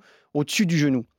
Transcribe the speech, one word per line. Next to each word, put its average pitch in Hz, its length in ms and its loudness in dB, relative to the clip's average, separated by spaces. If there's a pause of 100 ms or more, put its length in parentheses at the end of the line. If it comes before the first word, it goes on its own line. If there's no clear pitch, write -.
(340)
au-dessus 147 320 -2
du 170 120 0
genou. 135 280 0 (140)